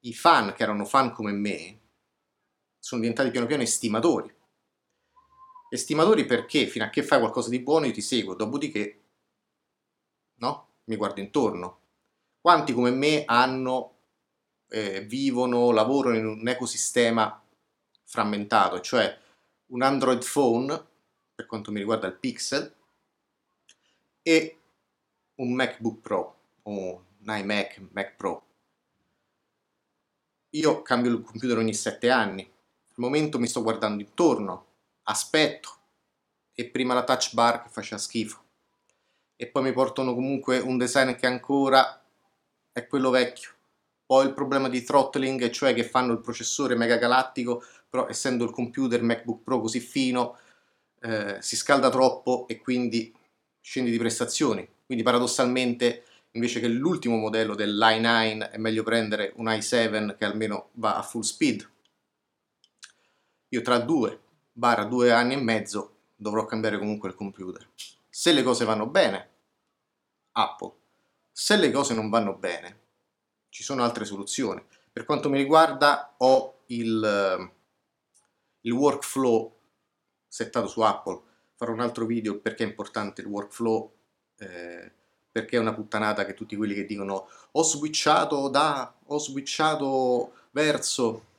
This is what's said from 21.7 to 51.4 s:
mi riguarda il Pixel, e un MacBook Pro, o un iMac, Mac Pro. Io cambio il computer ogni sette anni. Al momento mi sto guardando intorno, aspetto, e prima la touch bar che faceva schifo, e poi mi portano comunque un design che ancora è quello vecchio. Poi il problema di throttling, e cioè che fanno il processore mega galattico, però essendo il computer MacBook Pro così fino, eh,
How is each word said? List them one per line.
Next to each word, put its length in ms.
mi 80
riguarda 260
il 80
Pixel, 580
e 380
un 180
MacBook 480
Pro, 380
o 100
un 320
iMac, 640
Mac 240
Pro. 300
Io 320
cambio 280
il 120
computer 360
ogni 160
sette 340
anni. 340
Al 520
momento 440
mi 100
sto 140
guardando 400
intorno, 640
aspetto, 600
e 140
prima 280
la 100
touch 300
bar 280
che 60
faceva 320
schifo, 420
e 100
poi 160
mi 100
portano 420
comunque 440
un 200
design 360
che 120
ancora 760
è 140
quello 240
vecchio. 400
Poi 200
il 80
problema 340
di 140
throttling, 600
e 80
cioè 240
che 100
fanno 280
il 80
processore 560
mega 200
galattico, 640
però 200
essendo 360
il 80
computer 500
MacBook 400
Pro 180
così 200
fino, 580
eh, 400